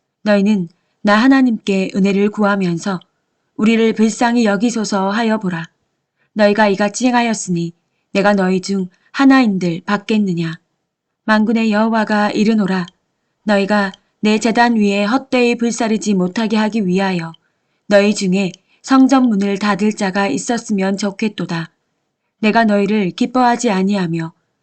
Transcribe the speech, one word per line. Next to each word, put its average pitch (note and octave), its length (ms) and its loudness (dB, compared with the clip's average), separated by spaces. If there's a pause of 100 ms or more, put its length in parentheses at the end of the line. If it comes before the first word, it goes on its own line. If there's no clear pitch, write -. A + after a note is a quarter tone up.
(220)
너희는 G3+ 440 0 (340)
나 G#3 140 2
하나님께 A3+ 800 2
은혜를 G3+ 360 2
구하면서 G3 680 -2 (560)
"우리를 A3 380 2
불쌍히 A3+ 520 0
여기소서." G3+ 640 -2
하여 A3 280 -2
보라. F3 320 -8 (640)
너희가 G#3 340 2
이같이 G#3 400 -2
행하였으니 G#3+ 680 -2 (380)
내가 G3+ 220 2
너희 F#3 260 0
중 F#3+ 280 -4 (240)
하나인들 G#3 760 2
받겠느냐? G3 720 -2 (640)
만군의 A3 480 2
여호와가 G#3+ 600 0
이르노라. G3 540 0 (580)
너희가 G3+ 480 0 (300)
내 G#3+ 180 2
제단 A#3+ 360 2
위에 G3+ 300 2
헛되이 B3 500 0
불사르지 A3+ 580 -2
못하게 F#3+ 440 -2
하기 G#3+ 280 -2
위하여 F3+ 480 -2 (540)
너희 G3+ 280 4
중에 F#3+ 360 -2 (300)
성전 C4 460 4
문을 G3+ 300 0
닫을 G#3 360 0
자가 G3+ 340 -2
있었으면 G3+ 680 -4
좋겠도다. F#3+ 760 -6 (720)
내가 A3 220 2
너희를 G3+ 480 0
기뻐하지 A#3+ 600 0
아니하며 F#3 600 -2 (300)